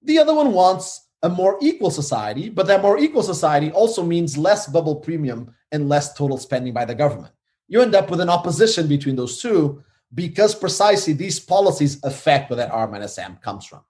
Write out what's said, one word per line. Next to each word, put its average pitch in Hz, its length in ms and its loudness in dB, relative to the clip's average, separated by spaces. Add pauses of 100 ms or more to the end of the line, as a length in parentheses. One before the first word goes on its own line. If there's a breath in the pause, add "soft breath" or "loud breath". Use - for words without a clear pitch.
The 311 160 2
other 302 160 6
one 285 180 2
wants 185 480 2 (240)
a 175 40 2
more 185 340 0
equal 247 280 0
society, 131 580 -6
but 190 180 -2
that 196 160 4
more 202 160 4
equal 302 240 0
society 151 480 0
also 208 320 2
means 170 340 -2
less 190 300 2
bubble 151 300 -2
premium 139 580 -8 (160)
and 151 180 -4
less 143 240 0
total 139 240 -4
spending 127 380 -6
by 120 100 -4
the 117 120 -8
government. 139 360 -4 (360)
You 214 120 2
end 220 140 4
up 190 160 4
with 175 100 -2
an 175 80 0
opposition 175 600 2
between 143 260 0
those 123 260 -6
two 160 440 0 (280 loud breath)
because 175 400 0
precisely 196 600 0
these 170 260 -4
policies 175 640 0
affect 139 480 0
where 120 60 -4
that 120 160 -4
R 110 160 -2
minus 104 300 -12
M 92 220 -14
comes 98 240 -10
from. - 260 -20